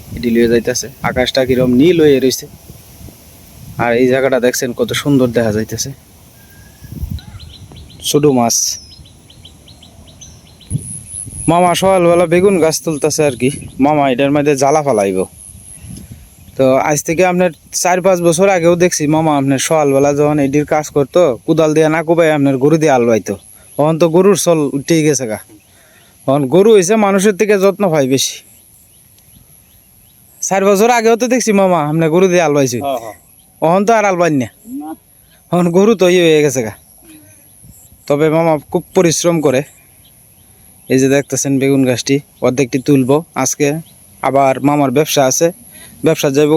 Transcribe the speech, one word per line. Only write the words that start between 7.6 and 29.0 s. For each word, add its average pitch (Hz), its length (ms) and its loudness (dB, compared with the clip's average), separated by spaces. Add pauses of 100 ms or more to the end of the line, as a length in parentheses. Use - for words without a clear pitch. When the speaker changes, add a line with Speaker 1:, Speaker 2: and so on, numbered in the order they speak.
Speaker 1:
ছোট 147 160 0 (140)
মাছ। 117 180 0 (3000)
মামা 175 200 2 (120)
সকালবেলা 180 500 2
বেগুন 185 300 2
গাছ 160 220 0
তুলতেছে 156 440 -2
আর 127 120 -2
কি। 127 100 0 (360)
মামা 151 260 2
এটার 139 220 0
মধ্যে 147 280 0
জ্বালা 143 240 2
ফালাইব। 101 320 0 (1400)
তো 135 80 0 (260)
আজ 147 160 -2
থেকে 165 160 -2 (100)
আপনার 180 180 0 (320)
চার 180 220 0
পাঁচ 185 220 2
বছর 170 300 2
আগেও 170 260 2
দেখছি 175 200 0 (140)
মামা 160 240 0
আপনার 135 280 0
সকালবেলা 143 500 2
যখন 147 280 0
এটির 139 280 -2
কাজ 151 120 -2 (100)
করতো, 147 240 0 (260)
কোদাল 156 300 0
দিয়ে 156 180 4
না 165 140 0
কোবাই 165 200 2 (100)
আপনার 139 260 2
গরু 151 180 2
দিয়ে 151 160 2
আলবাইতো। 113 360 0 (420)
তখন 151 240 0
তো 170 60 4 (100)
গরুর 190 280 4
চল 170 140 2 (200)
উঠেই 160 280 0
গেছে 131 240 0
গা। 104 80 -6 (880)
তখন 139 160 0 (120)
গরু 202 220 4
হয়েছে 190 180 2 (120)
মানুষের 196 340 0
থেকে 214 140 0 (100)
যত্ন 196 280 0
পায় 147 200 2
বেশি। - 220 -2 (2250)